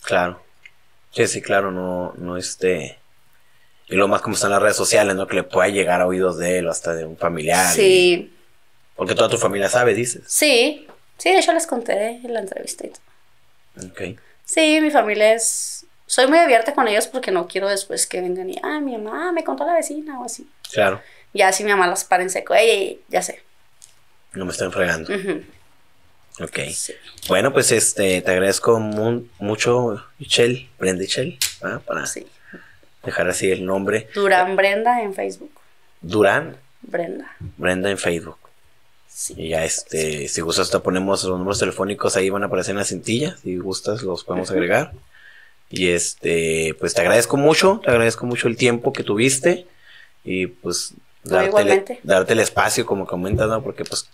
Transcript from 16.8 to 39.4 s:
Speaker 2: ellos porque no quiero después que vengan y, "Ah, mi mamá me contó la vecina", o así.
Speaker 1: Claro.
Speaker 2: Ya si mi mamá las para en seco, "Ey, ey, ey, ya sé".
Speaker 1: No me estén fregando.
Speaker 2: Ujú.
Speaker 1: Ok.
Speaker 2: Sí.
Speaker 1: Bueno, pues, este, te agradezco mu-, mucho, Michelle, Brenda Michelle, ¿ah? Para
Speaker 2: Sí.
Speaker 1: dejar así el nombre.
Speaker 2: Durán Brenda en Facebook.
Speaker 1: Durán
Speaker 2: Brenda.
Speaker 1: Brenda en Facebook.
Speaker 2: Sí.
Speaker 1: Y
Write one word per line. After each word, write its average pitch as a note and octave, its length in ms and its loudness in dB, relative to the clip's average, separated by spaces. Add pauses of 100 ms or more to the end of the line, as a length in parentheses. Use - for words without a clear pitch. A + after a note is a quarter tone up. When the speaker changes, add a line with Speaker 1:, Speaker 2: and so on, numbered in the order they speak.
Speaker 2:
ellos G#3+ 220 2
porque B3 240 -4
no F3 160 0
quiero G3 200 -4
después G3 380 -4
que F#3 140 -6
vengan F3+ 280 -4
y, - 140 -8
"Ah, D4+ 180 -4
mi C4+ 160 -4
mamá D#4 360 -6
me E4 120 -2
contó D4 220 -4
la F4 80 2
vecina", D4+ 460 -4
o B3 40 -10
así. - 240 -12 (240)
Speaker 1:
Claro. G2 280 2 (340)
Speaker 2:
Ya F#3+ 180 6
si G#3 120 -4
mi G#3 60 0
mamá F#3+ 180 4
las F3+ 160 -2
para F3+ 180 2
en F#3 80 -4
seco, - 240 -2
"Ey, A3+ 160 6
ey, G#3 100 2
ey, - 280 -6
ya - 140 -2
sé". - 200 -12 (920)
Speaker 1:
No F#2+ 100 -8
me F2+ 80 -6
estén F#2 180 -4
fregando. F2 440 -2
Speaker 2:
Ujú. F#3 280 -6 (1000)
Speaker 1:
Ok. - 180 -8 (120)
Speaker 2:
Sí. - 220 -10 (360)
Speaker 1:
Bueno, G2 260 2
pues, - 180 4
este, G2 480 2
te F#2 100 -2
agradezco G2 480 4
mu-, A2 460 -2 (140)
mucho, A2+ 640 0 (140)
Michelle, B2 500 0 (100)
Brenda F#2 220 0
Michelle, C3 380 -4 (240)
¿ah? F#2 240 -6
Para D#2 200 -6
Speaker 2:
Sí. - 200 -10 (760)
Speaker 1:
dejar - 260 -2
así F#2+ 220 0
el F#2 140 -2
nombre. G2 500 -2
Speaker 2:
Durán G3 420 2
Brenda G#3+ 460 2
en G3 120 -6
Facebook. G3 380 -10 (500)
Speaker 1:
Durán G#2+ 540 2 (260)
Speaker 2:
Brenda. B3+ 520 -8 (220)
Speaker 1:
Brenda F#2 340 0
en F#2+ 60 -2
Facebook. E2 400 -4 (720)
Speaker 2:
Sí. - 300 -12
Speaker 1:
Y D#2+ 100 -8